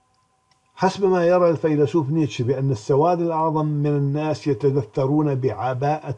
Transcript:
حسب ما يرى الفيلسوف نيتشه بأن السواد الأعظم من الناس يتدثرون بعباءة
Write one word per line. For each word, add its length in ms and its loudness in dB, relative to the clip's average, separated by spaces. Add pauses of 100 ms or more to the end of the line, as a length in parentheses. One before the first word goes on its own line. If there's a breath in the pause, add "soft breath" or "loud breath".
(760)
حسب 300 0
ما 220 4
يرى 220 4
الفيلسوف 600 2
نيتشه 340 0
بأن 280 0
السواد 500 2
الأعظم 440 0
من 220 -2
الناس 600 -2
يتدثرون 880 0
بعباءة 840 -4